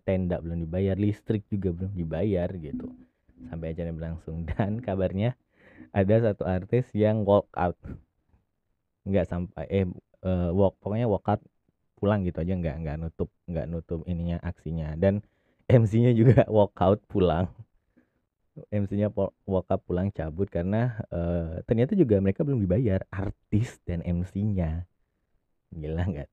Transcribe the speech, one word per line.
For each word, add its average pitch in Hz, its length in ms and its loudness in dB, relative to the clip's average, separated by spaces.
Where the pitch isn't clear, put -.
tenda 92 400 0
belum 82 240 -6
dibayar, 92 320 0
listrik 104 480 -2
juga 98 240 -2
belum 92 240 -6
dibayar 87 640 -2
gitu, 82 320 -10
sampai 82 240 -8
acara 85 180 -6
berlangsung. 82 520 -8
<laughs> 80 40 -6
Dan 104 320 -2
kabarnya 95 560 -2
ada 101 200 4
satu - 160 -4
artis 95 480 0
yang 107 320 4
walk 101 280 4
out. 87 240 -2
Nggak 95 240 2
sampai, 87 400 -8
eh, 95 180 2
eh, 90 260 0
walk, 95 300 2
pokoknya 110 260 -2
walk 98 220 0
out, 104 140 0
pulang 101 260 2
gitu 87 160 -4
aja, 87 160 -2
nggak, 82 280 -4
nggak 76 160 -4
nutup, 82 300 -6
nggak 80 200 -4
nutup 82 400 -8
ininya, 85 320 -4
aksinya. 80 560 -8
Dan 98 240 2
M 113 200 6
C-nya 117 240 4
juga 120 360 8
<laughs> 107 80 0
walk 101 240 4
out, 98 280 4
pulang. 90 400 2
M 101 160 -2
C-nya 104 240 0
po-, 98 240 -2
walk 92 240 0
out, 95 100 0
pulang, 85 320 -2
cabut 80 320 -4
karena, 107 540 -2
eh, 85 560 -2
ternyata 123 320 0
juga 107 220 4
mereka 98 260 0
belum 135 160 0
dibayar, 95 480 2
artis 101 720 -4
dan 85 220 -6
M 87 180 -2
C-nya. 90 640 -4
Gila 80 320 -4
nggak - 260 -6